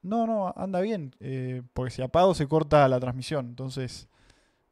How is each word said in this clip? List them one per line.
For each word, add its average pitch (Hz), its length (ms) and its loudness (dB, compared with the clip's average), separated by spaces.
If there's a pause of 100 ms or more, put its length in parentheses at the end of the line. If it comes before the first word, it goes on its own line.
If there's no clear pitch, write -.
No, 226 240 -2
no, 214 300 -2
anda 185 260 -4
bien, 190 380 -4
eh, 127 420 -8 (120)
porque 127 180 -4
si - 100 -8
apago 170 320 4
se 143 140 -2
corta 147 400 6
la 127 120 4
transmisión, 127 480 -6
entonces, 127 600 -10 (640)